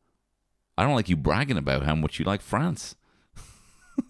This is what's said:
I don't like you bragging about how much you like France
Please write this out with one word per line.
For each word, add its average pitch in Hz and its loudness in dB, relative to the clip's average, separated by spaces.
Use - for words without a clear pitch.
I 98 2
don't 143 4
like 107 0
you 85 4
bragging 95 2
about 69 0
how 76 2
much 78 -2
you 80 -2
like 101 0
France - -2